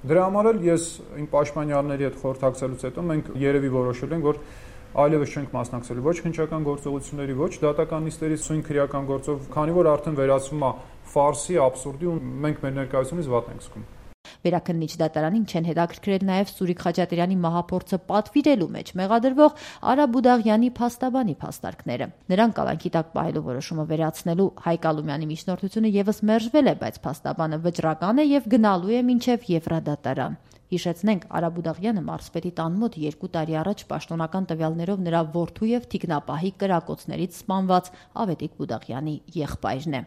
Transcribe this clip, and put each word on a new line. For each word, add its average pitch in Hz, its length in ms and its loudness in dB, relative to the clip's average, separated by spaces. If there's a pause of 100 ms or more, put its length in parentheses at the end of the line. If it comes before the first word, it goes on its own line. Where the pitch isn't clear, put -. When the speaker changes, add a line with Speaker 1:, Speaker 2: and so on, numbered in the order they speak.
Speaker 1:
Դրա 175 160 6
համար 208 240 2
էլ 214 160 2
ես 165 220 4 (340)
իմ 147 80 -6
պաշտպանյալների 143 760 0
հետ 131 160 -4
խորհրդակցելուց 131 640 -2
հետո 170 180 -6
մենք 156 240 -2 (140)
երևի 139 320 2
որոշել 127 420 -2
ենք, 151 80 -2
որ 151 140 2 (640)
այլևս 147 300 2
չենք 139 180 -6
մասնակցելու 123 560 -6
ոչ 170 60 2 (100)
քննչական 160 400 -2
գործողությունների, 139 720 -4 (100)
ոչ - 60 -2 (100)
դատական 156 480 0
նիստերի 156 320 -4
սույն 156 240 -2
քրեական 139 460 0
գործով, 135 320 -2 (100)
քանի 156 240 2
որ 160 160 6
արդեն 151 300 0
վերածվում 135 420 2
է 123 60 2 (420)
ֆարսի, 147 540 2
աբսուրդի 139 420 -2
ու 165 60 -2 (300)
մենք 151 200 -2
մեր 135 140 -2
ներկայությունից 135 560 -2
վատ 117 180 -2
ենք - 140 -14
զգում։ 107 240 -16 (540)
Speaker 2:
Վերաքննիչ 165 440 0 (120)
դատարանին 160 440 2
չեն 170 240 -2
հետաքրքրել 170 560 0
նաև 196 240 2
Սուրիկ 180 360 -2
Խաչատրյանի 175 600 2
մահափորձը 175 540 0 (100)
պատվիրելու 214 680 4
մեջ - 240 -10
մեղադրվող 254 680 4 (280)
Արա 294 120 6 (100)
Բուդաղյանի 233 540 6 (100)
փաստաբանի 240 600 0
փաստարկները։ - 680 -6 (260)
Նրան 214 240 4
կալանքի 160 380 -2
տակ 160 200 0
պահելու 156 340 -2
որոշումը 151 400 -4
վերացնելու 160 600 0 (160)
Հայկ 165 260 0
Ալումյանի 151 420 -4
միջնորդությունը 196 640 -2
ևս 202 320 0
մերժվել 226 440 4
է, - 80 2
բայց - 240 -6
փաստաբանը 156 600 -4
վճռական 170 560 2
է 302 120 4
և 269 200 2
գնալու 208 400 4
է 247 160 2
մինչև 240 460 2
Եվրադատարան։ 147 880 -2 (220)
Հիշեցնենք, 180 640 0
Արա 165 240 -2
Բուդաղյանը 175 480 -2
մարզպետի 170 560 -8
տան 165 240 -2
մոտ 233 160 -2
երկու 151 380 -6
տարի 160 260 -2
առաջ 196 240 -4
պաշտոնական 165 640 -4
տվյալներով 165 560 -2
նրա 165 140 2 (160)
որդու 170 340 -2
և 240 220 0
թիկնապահի 165 580 -2 (140)
կրակոցներից 175 760 -2
սպանված 185 520 0 (340)
Ավետիք 160 340 -4
Բուդաղյանի 135 560 -6 (220)
եղբայրն 139 580 -4
է։ 127 140 -4